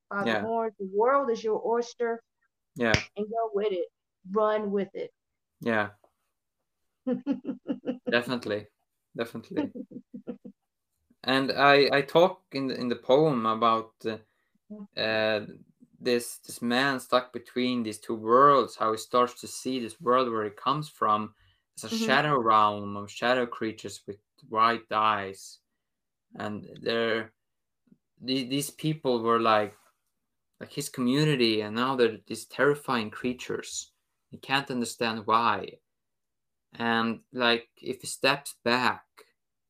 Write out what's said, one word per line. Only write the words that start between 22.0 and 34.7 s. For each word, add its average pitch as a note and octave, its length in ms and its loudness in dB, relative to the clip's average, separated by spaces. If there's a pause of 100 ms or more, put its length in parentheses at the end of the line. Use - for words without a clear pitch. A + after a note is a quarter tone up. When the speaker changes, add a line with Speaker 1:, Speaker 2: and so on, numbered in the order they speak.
Speaker 2:
shadow D3 360 2
realm G#2 560 2
of G2+ 140 -10
shadow B2 360 0
creatures A2 640 -8
with G2+ 80 -10 (320)
white A2+ 420 0
eyes. G#2 680 -2 (760)
And G#2 320 -8 (160)
they're, A2+ 500 -2 (880)
the-, B2+ 280 -4
these C#3 220 -4
people C#3+ 520 -2
were A#2 180 2
like, G#2+ 340 2 (840)
like A2+ 120 -16
his D3 160 -6
community, B2 720 2
and G#2 160 -6
now C3 180 0
they're A2+ 320 2
these - 200 -10
terrifying C3 640 0
creatures. - 840 -8 (380)
He - 80 -18
can't C3+ 320 -2